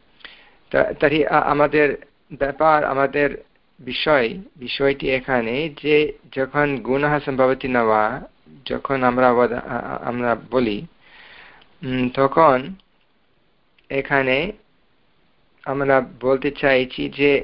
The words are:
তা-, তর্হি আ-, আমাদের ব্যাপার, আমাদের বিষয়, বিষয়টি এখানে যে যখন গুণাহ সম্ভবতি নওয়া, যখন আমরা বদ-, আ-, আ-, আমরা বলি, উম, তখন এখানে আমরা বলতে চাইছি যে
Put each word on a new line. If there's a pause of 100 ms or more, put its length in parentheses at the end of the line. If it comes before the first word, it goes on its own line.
(720)
তা-,
তর্হি
আ-,
আমাদের (440)
ব্যাপার,
আমাদের (520)
বিষয়, (280)
বিষয়টি
এখানে (280)
যে (400)
যখন (100)
গুণাহ
সম্ভবতি
নওয়া, (460)
যখন
আমরা
বদ-,
আ-,
আ-,
আমরা (140)
বলি, (1040)
উম,
তখন (1300)
এখানে (1300)
আমরা (240)
বলতে
চাইছি
যে (140)